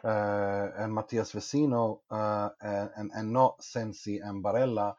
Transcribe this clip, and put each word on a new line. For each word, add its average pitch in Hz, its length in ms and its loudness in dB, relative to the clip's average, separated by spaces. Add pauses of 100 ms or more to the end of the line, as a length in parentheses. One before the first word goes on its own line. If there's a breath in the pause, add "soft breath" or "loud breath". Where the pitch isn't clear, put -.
uh, 101 760 0
and 107 160 -4
Matias 110 380 -2
Vecino, 117 680 2 (100)
uh, 107 400 0 (120)
and, 104 340 -2
and, 104 180 -6
and 110 180 -4
not 127 320 4
Sensi 107 540 -6
and 101 260 -8
Barella, 104 560 2